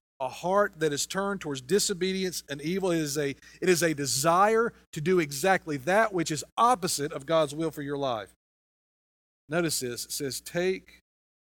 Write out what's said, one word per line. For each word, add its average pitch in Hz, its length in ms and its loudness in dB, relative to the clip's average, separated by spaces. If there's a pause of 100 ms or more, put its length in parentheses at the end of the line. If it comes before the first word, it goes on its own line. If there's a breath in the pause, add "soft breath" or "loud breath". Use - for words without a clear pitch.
(180)
a 131 100 -4
heart 190 520 0
that 156 120 2
is 139 140 -2
turned 196 340 -2
towards 139 200 -6
disobedience 190 880 0
and 143 120 -8
evil. 185 300 -2
It 170 80 2
is 147 180 -2
a, 139 200 -2 (240 loud breath)
it 175 80 2
is 170 160 4
a 165 100 2
desire 165 760 4 (200 soft breath)
to 165 80 -6
do 175 200 4
exactly 156 560 0
that 190 360 2
which 165 200 -2
is 143 120 -4 (120)
opposite 180 560 2
of 143 140 -10
God's 160 280 2
will 160 160 -2
for 147 120 -8
your 143 140 -6
life. 120 340 -4 (1160)
Notice 165 300 -2
this. 120 260 -8
It - 60 -16
says, 139 300 -8
"Take 185 580 -6 (540)